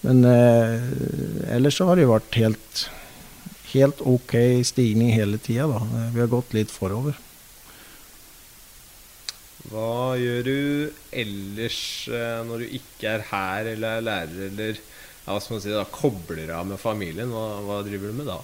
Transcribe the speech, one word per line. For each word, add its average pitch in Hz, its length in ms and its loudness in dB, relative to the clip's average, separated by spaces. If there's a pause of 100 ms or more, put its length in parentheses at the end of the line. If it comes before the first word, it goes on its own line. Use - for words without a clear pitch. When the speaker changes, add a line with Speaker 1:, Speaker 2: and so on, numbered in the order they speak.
Speaker 1:
men, 127 240 8
eh, 117 480 6 (800)
ellers 139 240 2
så 185 80 4
har 180 80 6
det 165 80 8
jo 123 80 6
vært - 260 2
helt, - 460 0 (880)
helt 139 320 4
OK 123 300 2 (300)
stigning 117 520 4
hele 107 240 0
tiden 117 320 -2
da. 110 80 -2
Eh, 117 320 -4
vi 117 80 0
har 120 80 2
gått 123 240 -2
litt 107 180 0
forover. 117 460 -4 (2500)
Speaker 2:
Hva 120 480 -2
gjør 120 240 -2
du 143 480 -2 (240)
ellers, 104 640 -6 (320)
eh, 117 320 -6
når 117 160 -8
du 120 160 -10
ikke - 400 -6
er 107 160 -6
her, 101 400 -4
eller 110 240 -4
er 113 160 -4
lærer, 90 400 -6
eller, 107 260 -6 (460)
ja, 92 80 -6
hva 104 80 -2
skal - 160 -8
man 98 80 -10
si 104 80 -4
da, 104 200 -2
kobler 85 680 -4
av 92 80 -6
med 98 120 -8
familien? 107 520 -6
Hva, 110 320 -8
hva 101 240 -6
driver 101 240 -8
du 127 80 -8
med 147 80 -8
da? 92 160 -8